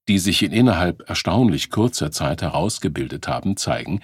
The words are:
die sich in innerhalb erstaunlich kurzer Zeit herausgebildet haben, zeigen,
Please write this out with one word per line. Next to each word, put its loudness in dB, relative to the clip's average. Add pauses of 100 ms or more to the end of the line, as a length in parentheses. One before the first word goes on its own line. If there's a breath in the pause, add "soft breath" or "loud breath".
die 4
sich 2
in 0
innerhalb 2
erstaunlich 0
kurzer 0
Zeit -4
herausgebildet -4
haben, -2
zeigen, -4